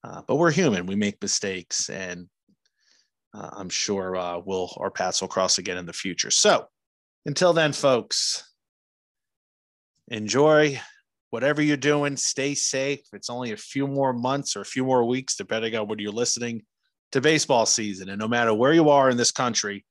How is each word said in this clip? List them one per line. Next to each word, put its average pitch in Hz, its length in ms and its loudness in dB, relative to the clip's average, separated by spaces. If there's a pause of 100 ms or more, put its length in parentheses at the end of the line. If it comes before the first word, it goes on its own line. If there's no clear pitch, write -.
Uh, 95 240 -14
but 135 120 0
we're 170 120 6
human. 135 360 2
We 95 100 -4
make 101 260 -2
mistakes, - 680 -4
and, 90 400 -10 (1040)
uh, 104 180 -14
I'm 98 160 -14
sure, 92 480 -4
uh, 87 300 -4
we'll, 92 320 -4
our 98 120 -4
paths 90 300 -4
will 95 80 -6
cross 92 300 0
again 92 180 -6
in 90 100 -10
the 85 60 -14
future. - 400 -6
So - 360 4 (580)
until 170 260 4
then, 160 220 2
folks, - 760 0 (1600)
enjoy 139 720 2 (520)
whatever 143 300 0
you're 147 140 2
doing. 143 400 0
Stay 139 400 -4
safe. 139 460 -4 (100)
It's - 180 -12
only 120 220 -6
a 104 60 -8
few 139 300 -6
more 139 260 0
months 131 420 -2
or 101 60 -8
a 98 40 -12
few 131 200 -4
more 127 180 4
weeks, 127 320 -2
depending 110 400 -4
on 107 140 -4
when 104 100 -6
you're 104 140 -6
listening 117 480 -4 (500)
to 135 80 2
baseball 139 460 4
season. 95 420 -2
And 98 120 -8
no 113 100 -2
matter 117 240 4
where 123 180 4
you 165 180 8
are 139 200 8
in 123 80 2
this 120 140 2
country 104 600 -4